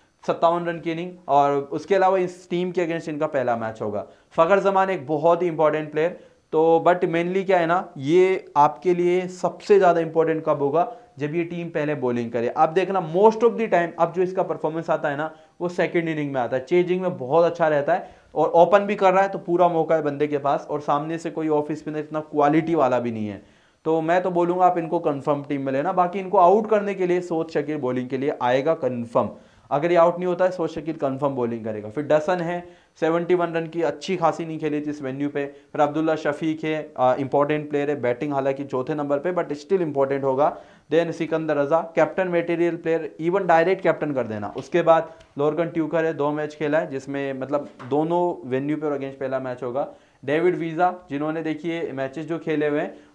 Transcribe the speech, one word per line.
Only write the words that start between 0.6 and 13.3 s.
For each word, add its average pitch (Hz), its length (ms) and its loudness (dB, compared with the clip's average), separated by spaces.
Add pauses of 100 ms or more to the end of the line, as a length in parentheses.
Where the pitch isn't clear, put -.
रन 170 140 -6
की 165 120 -4
इनिंग, 175 180 -6 (180)
और 143 300 4 (140)
उसके 160 220 -2
अलावा 190 240 4
इस 180 320 -6
टीम 180 200 -2
के 175 160 0
against 165 220 -6
इनका 151 200 -4
पहला 123 280 0
मैच 113 260 -6
होगा। 101 220 -4 (300)
फ़खर 180 260 4
जमान 190 300 2
एक 160 160 -4
बहुत 160 360 2
ही 180 60 0
इंपॉर्टेंट 156 440 0
प्लेयर, 160 260 -2 (340)
तो 156 80 2 (260)
but 180 180 4
mainly 175 420 0
क्या 185 120 4
है 170 80 2
ना, 180 180 0 (140)
ये 180 460 2 (120)
आपके 180 380 4
लिए 175 340 0
सबसे 185 500 2
ज़्यादा 175 220 6
इंपॉर्टेंट 160 460 0
कब 147 160 2
होगा, 156 300 2 (260)
जब 147 160 -6
ये 170 100 0
टीम 170 240 -8
पहले 151 280 -2
बॉलिंग 120 360 -2
करे। 120 160 0
आप 156 200 2
देखना 185 320 0 (120)
most 214 320 4